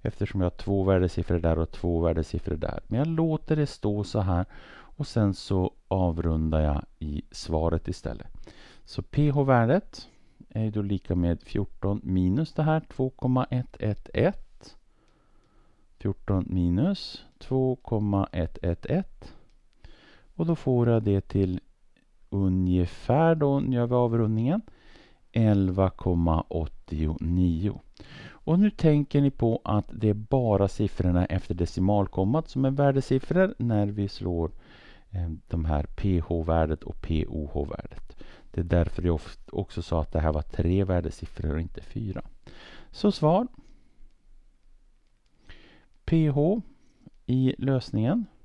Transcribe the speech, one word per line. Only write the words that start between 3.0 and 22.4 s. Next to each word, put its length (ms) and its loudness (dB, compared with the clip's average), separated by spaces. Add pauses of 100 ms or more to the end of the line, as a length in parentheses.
låter 480 0
det 100 0
stå 380 -2
så 160 -2
här, 260 0 (220)
och 380 -12
sen 280 2
så 380 -2 (160)
avrundar 720 2
jag 240 0 (140)
i 320 -6
svaret 580 -2
istället. 640 -10 (320)
Så 180 -10
P 280 0
H-värdet 760 2 (400)
är 160 -2
ju 60 0
då 120 -2
lika 320 -2
med 280 0
fjorton 600 -4
minus 500 0
det 100 -2
här 180 2
två 300 -4
komma 340 0
ett 340 -6
ett 360 -4
ett. 600 -4 (1200)
Fjorton 500 -2
minus 760 -2 (140)
två 380 -2
komma 560 0
ett 300 -4
ett 240 -2
ett. 480 -4 (1000)
Och 120 -2
då 100 0
får 320 2
jag 140 4
det 180 2
till 400 0 (680)
ungefär 1040 2